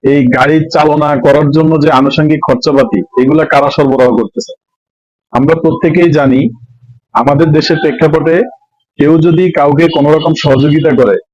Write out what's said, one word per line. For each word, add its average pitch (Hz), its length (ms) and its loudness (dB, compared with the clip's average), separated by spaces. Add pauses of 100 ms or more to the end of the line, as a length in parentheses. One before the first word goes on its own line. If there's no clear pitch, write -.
এই 135 240 0
গাড়ি 135 320 0 (140)
চালনা 151 480 0
করার 143 300 0
জন্য 156 300 0
যে 151 100 0
আনুষঙ্গিক 143 540 0
খরচাপাতি, 123 800 -2
এগুলা 151 220 0
কারা 143 240 0
সরবরাহ 131 400 0
করতেছে? 110 440 -6 (800)
আমরা 139 240 0
প্রত্যেকেই 165 560 0
জানি, 139 380 0 (640)
আমাদের 143 380 0
দেশের 156 260 0
প্রেক্ষাপটে 160 640 0 (560)
কেউ 156 200 2
যদি 175 340 2
কাউকে 143 360 0
কোনো 147 240 0
রকম 156 220 0
সহযোগিতা 147 720 0
করে 101 120 2 (180)